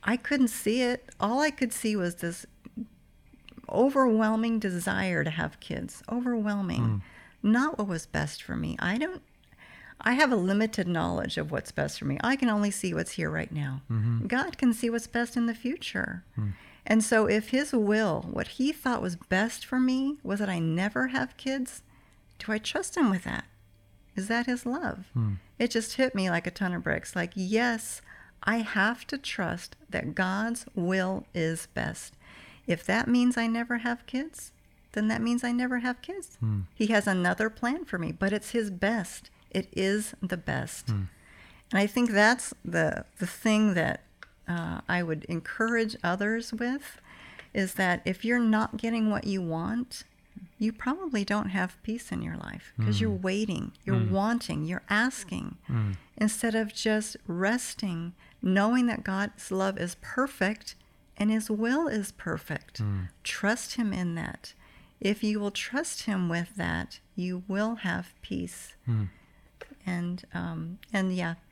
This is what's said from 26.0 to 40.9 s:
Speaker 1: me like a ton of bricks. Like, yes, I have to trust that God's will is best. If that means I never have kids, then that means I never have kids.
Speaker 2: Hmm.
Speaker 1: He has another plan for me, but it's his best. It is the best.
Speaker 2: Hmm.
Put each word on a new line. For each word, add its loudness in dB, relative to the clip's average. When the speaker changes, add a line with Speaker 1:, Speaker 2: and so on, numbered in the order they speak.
Speaker 1:
me 0
like 0
a -4
ton -2
of -4
bricks. -2
Like, -2
yes, 0
I 2
have 2
to -4
trust -4
that -4
God's -2
will 0
is -2
best. -6
If 0
that 2
means 4
I 0
never -2
have -4
kids, -6
then 0
that 0
means 0
I 0
never 0
have -2
kids. -10
Speaker 2:
Hmm. 2
Speaker 1:
He 0
has 4
another 2
plan -2
for -4
me, -2
but 0
it's -4
his 0
best. -2
It 0
is 0
the -2
best. -4
Speaker 2:
Hmm. 2